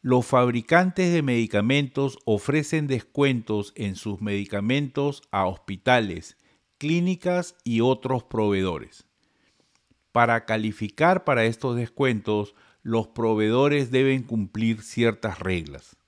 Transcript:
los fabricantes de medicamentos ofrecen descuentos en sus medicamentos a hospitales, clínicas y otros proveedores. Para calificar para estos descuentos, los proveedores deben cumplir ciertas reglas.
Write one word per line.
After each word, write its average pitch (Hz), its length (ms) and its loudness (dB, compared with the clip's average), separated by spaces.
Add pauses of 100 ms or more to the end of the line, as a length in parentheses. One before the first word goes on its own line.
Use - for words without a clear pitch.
los 127 240 2
fabricantes 165 880 2
de 165 80 2
medicamentos 127 1040 0
ofrecen 147 640 0
descuentos 120 880 -2
en 98 180 -4
sus 101 260 -8
medicamentos 117 1080 -2
a 95 160 0
hospitales, 98 920 -2 (400)
clínicas 175 880 -2
y 113 160 0
otros 127 460 0
proveedores. 95 840 -2 (1040)
Para 117 340 2
calificar 110 760 0
para 120 220 2
estos 120 320 -2
descuentos, 107 760 -2 (300)
los 113 240 -2
proveedores 117 840 2
deben 131 320 2
cumplir 110 580 -2
ciertas 110 560 -2
reglas. 82 600 -6 (100)